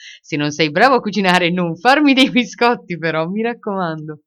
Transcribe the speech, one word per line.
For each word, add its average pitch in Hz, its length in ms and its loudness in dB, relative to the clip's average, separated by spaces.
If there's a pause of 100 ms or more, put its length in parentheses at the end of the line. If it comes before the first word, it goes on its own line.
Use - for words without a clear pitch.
(200)
se - 160 -10
non 147 160 -2
sei 151 200 -2
bravo 233 240 4
a 240 40 2
cucinare, 180 520 0
non 175 260 -2
farmi 277 360 4
dei 262 180 4
biscotti, 233 640 -2
però, 160 320 -4
mi 214 140 -4
raccomando. 175 840 -8